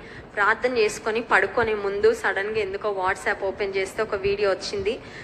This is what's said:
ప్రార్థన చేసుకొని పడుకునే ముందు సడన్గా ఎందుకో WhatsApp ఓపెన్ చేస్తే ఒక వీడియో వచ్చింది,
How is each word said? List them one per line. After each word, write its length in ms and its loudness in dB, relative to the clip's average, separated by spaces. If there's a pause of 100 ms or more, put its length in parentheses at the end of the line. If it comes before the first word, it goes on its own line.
(360)
ప్రార్థన 420 2
చేసుకొని 440 2
పడుకునే 520 2
ముందు 400 4
సడన్గా 440 -2
ఎందుకో 480 -2
WhatsApp 400 -2
ఓపెన్ 300 -2
చేస్తే 260 -2
ఒక 140 -2
వీడియో 340 0
వచ్చింది, 440 -2 (300)